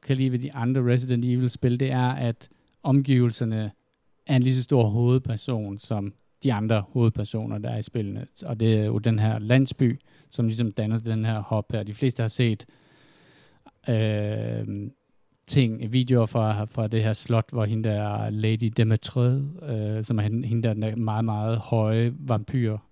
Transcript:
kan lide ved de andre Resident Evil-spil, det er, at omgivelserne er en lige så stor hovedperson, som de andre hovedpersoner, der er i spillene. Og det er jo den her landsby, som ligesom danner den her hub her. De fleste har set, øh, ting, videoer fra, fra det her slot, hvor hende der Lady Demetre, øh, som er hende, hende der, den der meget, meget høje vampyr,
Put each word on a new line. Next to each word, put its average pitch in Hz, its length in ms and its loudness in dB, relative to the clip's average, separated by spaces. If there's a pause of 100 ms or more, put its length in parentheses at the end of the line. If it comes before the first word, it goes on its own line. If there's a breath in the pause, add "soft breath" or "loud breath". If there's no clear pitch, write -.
kan 135 160 0
lide 131 140 2
ved 123 80 0
de 131 140 -8
andre 123 380 0
Resident 123 340 2
Evil-spil, 123 540 0
det 131 120 0
er, 123 180 2
at 123 400 -4 (340 soft breath)
omgivelserne 120 880 2 (560)
er 143 80 2
en 123 80 6
lige 127 120 2
så 127 80 -2
stor 123 200 4
hovedperson, 113 960 0
som 101 340 -4 (300)
de 131 100 2
andre 107 300 2 (100)
hovedpersoner, 113 640 0
der 107 120 -6
er 117 80 -4
i 107 40 -4
spillene. 101 460 -8 (180)
Og 110 140 -6
det 110 200 4
er 107 60 2
jo 110 120 0
den 110 220 2
her 110 200 2
landsby, 127 600 2 (300 soft breath)
som 120 160 -2
ligesom 113 260 0
danner 110 280 -2
den 110 260 -2
her 110 240 -2
hub 107 220 -2
her. 104 120 -2
De 104 100 -8
fleste 120 300 0
har 113 40 0
set, 110 380 0 (1200 soft breath)
øh, 110 800 -2 (800)
ting, 117 460 0
videoer 123 320 4
fra, 107 400 0
fra 110 220 -4
det 110 160 0
her 110 100 0
slot, 113 380 0
hvor 110 140 0
hende 110 240 -2
der 104 400 -2
Lady 110 480 0
Demetre, 123 640 2 (260)
øh, 107 340 -4
som 113 140 -2
er 104 40 2
hende, 113 260 -2
hende 113 160 0
der, 113 100 2
den 107 80 -4
der 110 140 -2
meget, 110 300 0
meget 110 320 0
høje 113 640 2
vampyr, 113 580 -2 (140)